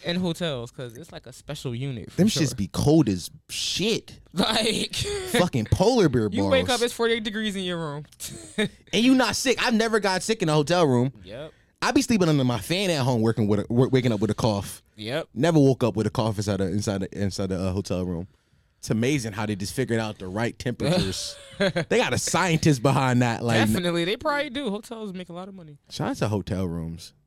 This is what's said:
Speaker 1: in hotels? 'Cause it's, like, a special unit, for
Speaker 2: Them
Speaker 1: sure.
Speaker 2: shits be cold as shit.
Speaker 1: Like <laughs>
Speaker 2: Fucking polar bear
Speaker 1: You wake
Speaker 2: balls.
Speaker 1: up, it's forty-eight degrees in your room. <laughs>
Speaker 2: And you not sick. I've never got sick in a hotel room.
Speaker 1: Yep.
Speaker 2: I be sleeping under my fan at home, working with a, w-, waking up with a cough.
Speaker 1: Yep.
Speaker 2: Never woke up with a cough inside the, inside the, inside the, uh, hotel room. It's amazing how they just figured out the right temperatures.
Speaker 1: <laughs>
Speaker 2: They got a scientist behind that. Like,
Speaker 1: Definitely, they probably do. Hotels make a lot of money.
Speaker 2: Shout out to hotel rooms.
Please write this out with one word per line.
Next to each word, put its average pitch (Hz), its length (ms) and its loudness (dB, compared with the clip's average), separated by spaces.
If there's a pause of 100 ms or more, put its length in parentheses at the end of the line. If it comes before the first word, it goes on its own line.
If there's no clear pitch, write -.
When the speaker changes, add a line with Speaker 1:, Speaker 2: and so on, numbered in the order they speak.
Speaker 1:
in 175 120 -4
hotels? 165 540 -4
'Cause 120 240 -14
it's, 151 160 -20
like, 170 140 -18
a 127 80 -18
special - 400 -8
unit, 123 380 -6
for - 60 -8
Speaker 2:
Them 185 100 4
Speaker 1:
sure. 214 160 2
Speaker 2:
shits 123 120 -2
be 101 120 -4
cold 147 420 4
as 92 220 -2 (180)
shit. - 720 -4 (140)
Speaker 1:
Like 214 640 0
<laughs> 392 360 -6
Speaker 2:
Fucking 180 400 2
polar 214 380 4
bear 117 220 0
Speaker 1:
You - 140 -2
wake - 220 2
Speaker 2:
balls. 247 120 0
Speaker 1:
up, 233 60 0
it's 240 80 -4
forty-eight 233 300 -2
degrees 214 320 -4
in 196 80 -6
your 180 160 -4
room. 147 260 -8 (520)
<laughs> - 0 - (360)
Speaker 2:
And 208 100 4
you 262 120 8
not 226 200 4
sick. 247 300 2
I've 247 80 2
never 220 260 2
got 185 220 0
sick 220 220 -2
in 165 60 0
a 151 40 2
hotel 156 320 4
room. 127 280 2 (100)
Speaker 1:
Yep. 120 280 -14 (300)
Speaker 2:
I 208 100 0
be 269 120 4
sleeping 185 260 4
under 143 160 4
my 120 140 0
fan 185 320 -2
at 147 100 0
home, 123 200 2
working 110 260 2
with 104 140 2
a, - 20 -4
w-, 120 260 2
waking 127 240 2
up 98 80 -2
with 107 80 0
a 104 60 0
cough. - 460 -2 (140)
Speaker 1:
Yep. 117 380 -6
Speaker 2:
Never 156 260 4
woke 135 240 6
up 107 140 0
with 107 100 2
a - 40 2
cough 110 260 0
inside 101 200 -2
the, 95 100 0
inside 98 340 -2
the, - 200 -8
inside 98 280 -4
the, 92 100 -4
uh, 95 140 -2
hotel 92 320 -2
room. 90 220 -6 (520)
It's - 100 -14
amazing 120 440 -2
how 110 120 -4
they 104 120 -2
just 101 160 -8
figured 117 260 -2
out 110 200 -6
the 95 80 -12
right 107 300 -4
temperatures. 127 760 -4 (120)
Speaker 1:
<laughs> - 120 -20
Speaker 2:
They 185 380 0
got 165 160 2
a 208 40 0
scientist 160 680 2
behind 131 380 4
that. 117 220 0
Like, 117 140 2 (100)
Speaker 1:
Definitely, 175 380 0
they 196 120 -2
probably 294 320 -2
do. 254 200 -6
Hotels 214 440 -10
make 180 160 -12
a 170 40 -14
lot 180 160 -12
of 196 60 -18
money. 156 220 -20 (120)
Speaker 2:
Shout - 220 -4
out 269 60 -6
to 127 120 -2
hotel 95 380 -2
rooms. 82 460 -8 (140)